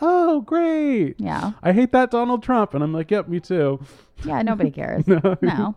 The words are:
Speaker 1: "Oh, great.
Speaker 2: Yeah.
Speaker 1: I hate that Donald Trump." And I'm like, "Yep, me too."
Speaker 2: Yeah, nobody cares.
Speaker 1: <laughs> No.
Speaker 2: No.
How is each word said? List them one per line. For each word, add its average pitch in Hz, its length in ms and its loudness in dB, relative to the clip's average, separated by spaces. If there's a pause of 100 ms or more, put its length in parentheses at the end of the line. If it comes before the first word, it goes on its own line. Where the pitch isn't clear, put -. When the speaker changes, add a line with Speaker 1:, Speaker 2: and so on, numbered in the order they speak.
Speaker 1:
"Oh, 339 420 2
great. 302 760 0
Speaker 2:
Yeah. 202 420 -4
Speaker 1:
I 185 120 2
hate 240 180 4
that 254 220 2
Donald 240 320 0
Trump." 233 300 0
And 147 100 0
I'm 156 80 -4
like, 160 180 -6
"Yep, 208 180 0
me 170 120 -4
too." 143 400 0 (440)
Speaker 2:
Yeah, 147 180 -2
nobody 208 280 0
cares. - 360 -4
Speaker 1:
<laughs> - 20 0
No. 185 340 4
Speaker 2:
No. 202 340 0